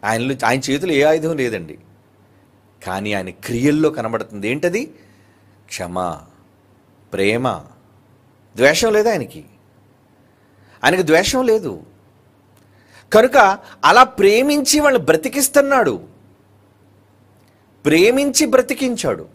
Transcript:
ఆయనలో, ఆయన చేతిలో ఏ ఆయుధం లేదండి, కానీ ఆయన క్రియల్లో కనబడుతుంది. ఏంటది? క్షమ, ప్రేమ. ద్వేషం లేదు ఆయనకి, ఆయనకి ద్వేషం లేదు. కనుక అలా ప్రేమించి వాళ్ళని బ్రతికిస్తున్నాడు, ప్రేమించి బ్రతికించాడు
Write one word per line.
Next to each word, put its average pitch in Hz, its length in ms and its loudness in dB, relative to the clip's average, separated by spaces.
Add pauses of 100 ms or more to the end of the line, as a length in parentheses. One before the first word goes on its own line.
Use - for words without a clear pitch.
ఆయనలో, 117 300 -4 (120)
ఆయన 127 140 0 (100)
చేతిలో 156 220 -2
ఏ 139 100 2
ఆయుధం 156 340 0
లేదండి, 104 420 -6 (1040)
కానీ 98 300 -8
ఆయన 95 180 -6
క్రియల్లో 147 600 -2
కనబడుతుంది. 110 580 -8
ఏంటది? 175 340 -4 (840)
క్షమ, 90 320 -10 (1120)
ప్రేమ. 104 340 -2 (1080)
ద్వేషం 156 360 2
లేదు 214 160 2
ఆయనకి, 165 360 -6 (1400)
ఆయనకి 180 200 2
ద్వేషం 175 440 2
లేదు. 208 260 0 (1400)
కనుక 240 240 4 (480)
అలా 226 180 8
ప్రేమించి 269 760 2
వాళ్ళని 262 240 2
బ్రతికిస్తున్నాడు, 254 920 0 (1900)
ప్రేమించి 247 640 2
బ్రతికించాడు 233 880 -2